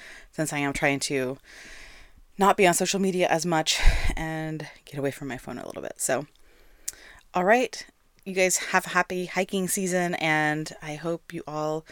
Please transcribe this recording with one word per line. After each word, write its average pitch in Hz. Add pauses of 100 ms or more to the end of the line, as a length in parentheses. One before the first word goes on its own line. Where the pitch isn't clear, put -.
(320)
since 156
I 147
am 143
trying 139
to 135 (1000)
not 196
be 202
on 175
social 185
media 185
as 160
much 160 (380)
and 156 (180)
get 139
away 139
from 143
my 123
phone -
a -
little -
bit. -
So, 139 (1080)
all 180
right. 233 (400)
You 190
guys 185
have -
a 170
happy 180
hiking 185
season, 180
and 156 (100)
I 151
hope 165
you 170
all 156